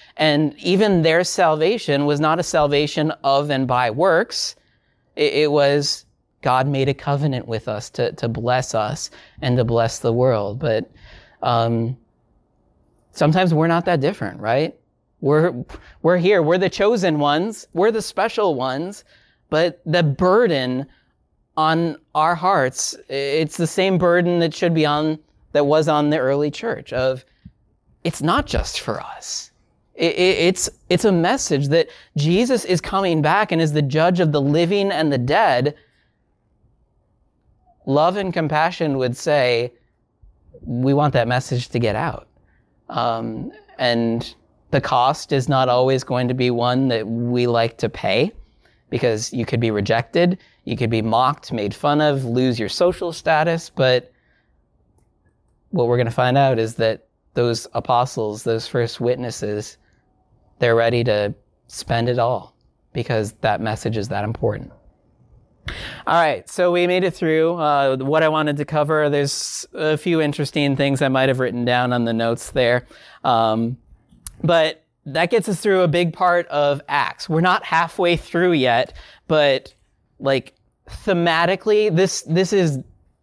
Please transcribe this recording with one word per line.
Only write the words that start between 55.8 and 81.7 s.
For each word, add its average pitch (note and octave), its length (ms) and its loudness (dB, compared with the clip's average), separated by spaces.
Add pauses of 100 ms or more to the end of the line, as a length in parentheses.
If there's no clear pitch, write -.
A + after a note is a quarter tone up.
we're A#2+ 100 2
gonna A#2 140 0
find B2+ 260 2
out C3+ 220 4
is A#2 160 -4
that A2+ 320 0 (260)
those A#2+ 400 0
apostles, A#2+ 720 -2
those A2+ 240 -2
first A#2 320 -2
witnesses, A#2 800 -4 (840)
they're A#2 160 4
ready A#2 300 2
to G#2 280 0 (340)
spend A#2 420 -4
it B2 100 -2
all A#2 360 -4 (360)
because A2+ 500 -4
that G#2 200 0
message A2 340 -4
is G#2 140 -6
that G2+ 160 -4
important. G#2+ 460 -6 (1300)
All E3+ 160 2
right, C#3 280 -2
so F3+ 220 0
we F3 160 2
made F3+ 160 0
it F3+ 100 0
through, D#3+ 420 0
uh, C#3+ 420 0
what D3 260 0
I D#3 60 4
wanted D3+ 280 -2
to C#3+ 80 -4
cover. D3+ 440 0
There's - 640 -4
a D#3 240 -2
few D#3+ 240 0
interesting C#3+ 540 -2
things C#3 260 0
I C#3 80 2
might C3 180 2
have C3 120 0
written A#2+ 260 -2
down B2 280 0
on A#2+ 120 0
the A#2 80 -2
notes A2+ 380 -2
there. B2 360 0 (360)
Um, A2+ 540 0 (640)
but D#3+ 400 2 (220)
that D#3 240 -2
gets A3 200 0
us F#3 100 -2
through F#3+ 220 2
a F3+ 60 4
big E3+ 260 0
part F3 340 0
of C#3+ 400 0
Acts. - 400 -4
We're D#3+ 140 0
not F3+ 240 0
halfway E3+ 500 0
through F3 380 0
yet, B2+ 400 2 (340)
but, D3 460 0 (460)
like, C3+ 340 -2 (360)
thematically, F#3 1040 0